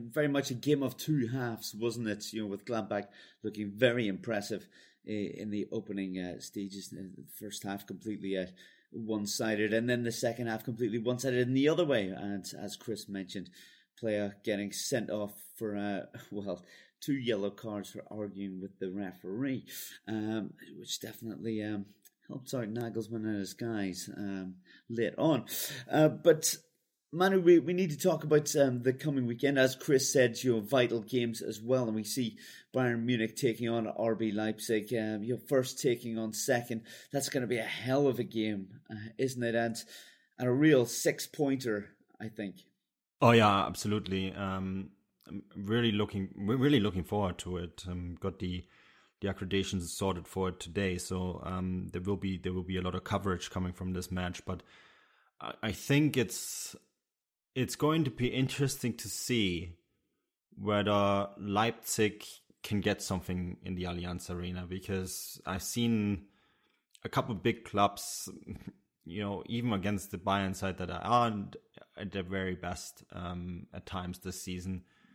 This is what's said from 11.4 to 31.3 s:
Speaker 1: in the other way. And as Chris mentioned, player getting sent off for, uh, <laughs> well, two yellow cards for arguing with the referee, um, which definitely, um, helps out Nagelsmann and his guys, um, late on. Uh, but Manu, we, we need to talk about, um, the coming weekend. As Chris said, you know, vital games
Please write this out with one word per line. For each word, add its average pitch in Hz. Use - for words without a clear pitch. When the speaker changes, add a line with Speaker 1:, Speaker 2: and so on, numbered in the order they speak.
Speaker 1:
in 127
the 135
other 160
way. 117
And 98
as 95
Chris -
mentioned, 95
player 104
getting 101
sent -
off 104
for, 104
uh, 101
<laughs> -
well, 101
two 147
yellow 113
cards 104
for -
arguing 98
with 95
the 95
referee, 101
um, 107
which -
definitely, 110
um, 104
helps 143
out 113
Nagelsmann 113
and 107
his 95
guys, 101
um, 95
late 117
on. 143
Uh, 156
but -
Manu, 190
we, 175
we 151
need 180
to 147
talk 165
about, 151
um, 131
the 127
coming 135
weekend. 135
As 131
Chris -
said, 120
you 127
know, 113
vital 117
games 117